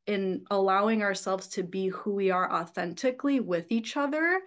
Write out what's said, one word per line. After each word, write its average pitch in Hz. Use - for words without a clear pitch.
in 196
allowing 202
ourselves 190
to 185
be 190
who 196
we 196
are 185
authentically 185
with 180
each 226
other 311